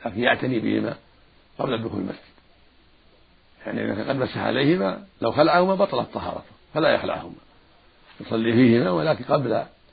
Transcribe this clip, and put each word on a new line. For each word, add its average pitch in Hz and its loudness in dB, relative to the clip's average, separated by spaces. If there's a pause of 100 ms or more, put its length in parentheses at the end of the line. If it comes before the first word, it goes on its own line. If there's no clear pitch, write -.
لكن 90 -6
يعتني 123 0
بهما 107 -2 (640)
قبل 127 -4
دخول 104 -6
المسجد. - -10 (1300)
يعني 110 -6
إذا 110 -4
كان 104 -6
قد 131 -2
مسح 127 -4
عليهما 143 0 (160)
لو 113 0
خلعهما 165 4
بطلت 139 -2
طهارته - -10 (180)
فلا 151 2
يخلعهما، 92 -2 (840)
يصلي 113 -2
فيهما، 117 6
ولكن 90 0
قبل، 123 0 (280)